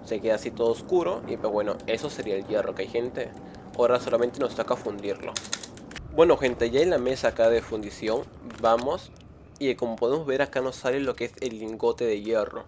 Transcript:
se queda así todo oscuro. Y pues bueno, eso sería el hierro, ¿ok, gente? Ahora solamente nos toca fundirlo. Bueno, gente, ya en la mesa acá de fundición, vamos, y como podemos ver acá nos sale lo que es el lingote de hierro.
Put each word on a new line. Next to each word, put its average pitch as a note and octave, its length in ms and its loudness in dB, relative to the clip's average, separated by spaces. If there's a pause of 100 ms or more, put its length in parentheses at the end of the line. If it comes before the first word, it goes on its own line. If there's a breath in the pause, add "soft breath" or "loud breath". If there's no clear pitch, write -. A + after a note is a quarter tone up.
se G#2+ 160 -4
queda A2 140 2
así A2+ 160 -4
todo A#2 220 2
oscuro. F3 560 0
Y A2+ 80 -4
pues G#2 160 -2
bueno, G#2 240 0 (100)
eso A2+ 240 -2
sería G#2+ 240 -4
el G2 120 -4
hierro, G2+ 260 0
¿ok, F#2+ 80 -8
gente? A#2+ 500 -4 (480 loud breath)
Ahora B2 220 6
solamente B2 400 0
nos A#2 160 0
toca A#2+ 180 -2
fundirlo. G2+ 580 -6 (840)
Bueno, E3+ 220 10
gente, A#2+ 320 2
ya C3 100 4
en F3+ 100 6
la D3+ 80 4
mesa B2+ 300 2
acá A2+ 220 6
de A#2 120 4
fundición, A2 600 -4 (380)
vamos, A#2 520 2 (480)
y C3+ 160 2
como A#2 180 -2
podemos C3+ 320 0
ver C3+ 160 0
acá C3+ 180 -2
nos B2+ 140 -2
sale C3+ 240 0
lo C3 160 0
que A#2 120 -4
es A#2+ 140 -8
el A#2 180 -4
lingote A2+ 460 -2
de G#2+ 160 2
hierro. G#2+ 480 -2